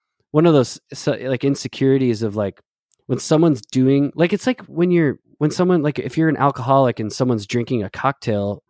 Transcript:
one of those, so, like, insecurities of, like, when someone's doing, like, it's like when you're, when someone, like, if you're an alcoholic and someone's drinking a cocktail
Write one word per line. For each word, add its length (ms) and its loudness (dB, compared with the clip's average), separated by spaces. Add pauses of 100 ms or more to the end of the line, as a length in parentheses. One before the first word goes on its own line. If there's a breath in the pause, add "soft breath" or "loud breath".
(320)
one 140 4
of 80 6
those, 260 2 (140)
so, 200 -4
like, 320 -6
insecurities 800 0
of, 120 -4
like, 260 -4 (460)
when 120 -2
someone's 420 2
doing, 540 2
like, 180 0
it's 140 -2
like 160 -2
when 280 -2
you're, 280 0 (200)
when 120 0
someone, 320 2
like, 160 -2
if 180 -8
you're 120 2
an 80 0
alcoholic 600 2
and 140 -6
someone's 340 -2
drinking 360 -2
a 60 -8
cocktail 800 -4